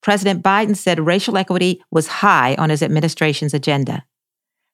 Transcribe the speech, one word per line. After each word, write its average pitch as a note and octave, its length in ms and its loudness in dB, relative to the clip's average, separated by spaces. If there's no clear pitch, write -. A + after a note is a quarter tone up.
President G3 420 0
Biden G#3 320 2
said F3 240 0
racial F#3+ 380 0
equity F3+ 520 0
was D#3+ 180 0
high C#3 480 2
on D#3 140 0
his D3+ 140 0
administration's D3+ 720 0
agenda. C#3 500 -2